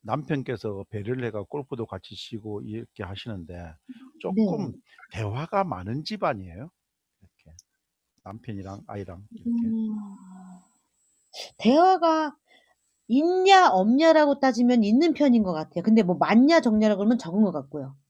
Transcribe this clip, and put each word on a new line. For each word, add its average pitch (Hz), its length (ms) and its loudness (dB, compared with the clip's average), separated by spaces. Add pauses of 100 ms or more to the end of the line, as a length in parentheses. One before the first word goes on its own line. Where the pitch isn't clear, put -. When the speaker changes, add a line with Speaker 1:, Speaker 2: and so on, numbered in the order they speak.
Speaker 1:
남편께서 120 840 -6
배려를 117 360 -6
해가 104 180 -6
골프도 131 420 -10
같이 - 300 -14
치고 104 460 -12
이렇게 107 420 -12
하시는데 87 720 -14 (460)
조금 180 520 -2
Speaker 2:
네. - 60 -20 (340)
Speaker 1:
대화가 120 520 -6
많은 117 400 -8
집안이에요? 113 680 -8 (500)
이렇게 - 360 -20 (680)
남편이랑 101 600 -14
아이랑 98 440 -14
이렇게? 233 200 -10
Speaker 2:
음. 226 460 -4 (1600)
대화가 320 760 2 (720)
있냐 359 600 6
없냐라고 285 720 4
따지면 240 440 2
있는 269 300 4
편인 247 280 4
것 185 100 -2
같아요. 156 320 -6
근데 220 180 6
뭐 180 140 0
많냐 240 440 6
적냐라고 214 380 2
그러면 220 200 2
적은 190 240 -2
것 190 100 2
같고요. 139 440 -10 (140)